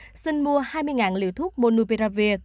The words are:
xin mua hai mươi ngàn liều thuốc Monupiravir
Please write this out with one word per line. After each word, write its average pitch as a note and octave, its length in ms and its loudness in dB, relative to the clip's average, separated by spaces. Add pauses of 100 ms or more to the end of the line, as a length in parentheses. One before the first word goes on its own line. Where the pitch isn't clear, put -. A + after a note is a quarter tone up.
(160)
xin D4+ 260 -2
mua C#4+ 180 2
hai D4+ 240 -4
mươi D4 100 -4
ngàn G3 220 0
liều F#3+ 160 -2
thuốc D4+ 280 -6
Monupiravir A3 840 2